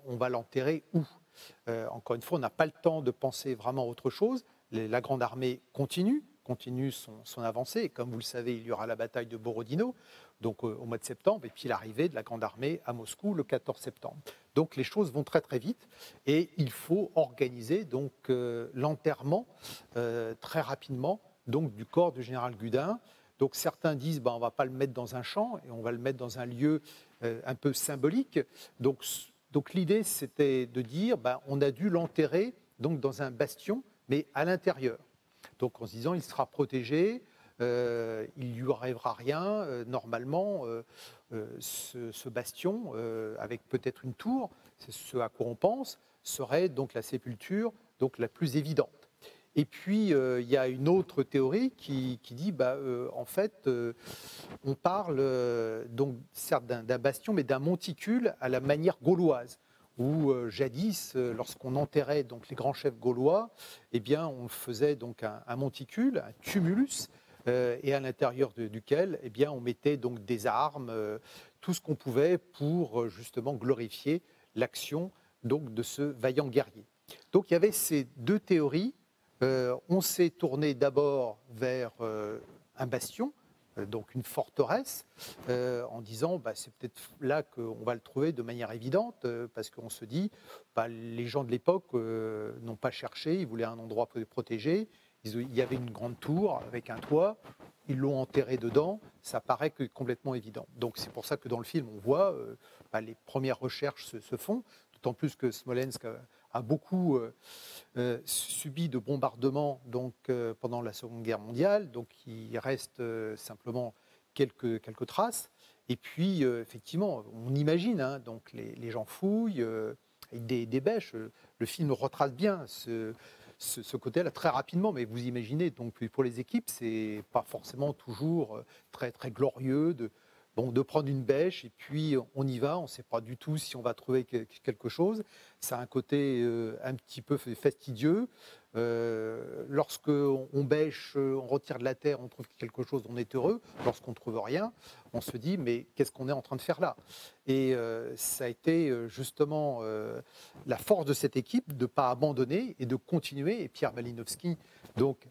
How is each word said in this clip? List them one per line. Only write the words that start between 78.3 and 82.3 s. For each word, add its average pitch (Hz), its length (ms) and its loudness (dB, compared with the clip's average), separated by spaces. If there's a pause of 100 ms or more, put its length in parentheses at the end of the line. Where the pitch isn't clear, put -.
théories. 165 560 2 (460)
Euh, 127 360 4 (120)
on 185 120 6
s'est 175 300 4
tourné 147 440 2
d'abord 135 640 4 (100)
vers, 127 520 -2
euh, 110 400 -4 (360)